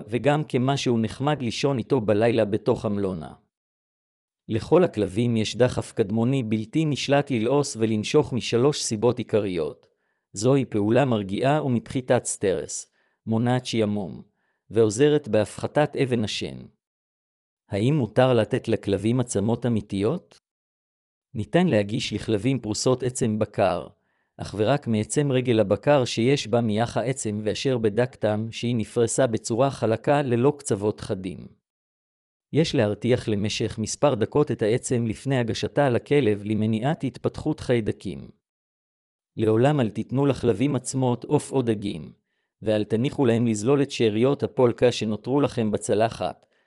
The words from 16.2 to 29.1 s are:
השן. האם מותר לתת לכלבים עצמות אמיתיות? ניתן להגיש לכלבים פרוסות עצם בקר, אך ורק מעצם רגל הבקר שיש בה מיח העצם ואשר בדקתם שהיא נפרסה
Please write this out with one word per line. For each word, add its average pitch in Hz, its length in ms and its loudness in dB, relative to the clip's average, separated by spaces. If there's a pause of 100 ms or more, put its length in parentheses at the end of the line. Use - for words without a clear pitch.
השן. 82 320 -8 (1120)
האם 110 260 0
מותר 127 400 2
לתת 113 340 0
לכלבים 107 520 0
עצמות 113 460 -2
אמיתיות? 104 760 -4 (920)
ניתן 165 320 0
להגיש 107 460 0
לכלבים 110 480 -2
פרוסות 127 420 -2
עצם 123 360 -2
בקר, 92 480 0 (500)
אך - 220 -12
ורק 120 280 0
מעצם 120 460 0
רגל 127 280 2
הבקר 113 440 2
שיש 123 420 0
בה 113 140 0
מיח 113 360 -2
העצם 110 480 -4
ואשר 123 340 -2
בדקתם 110 720 -2
שהיא 120 260 -4
נפרסה 117 500 0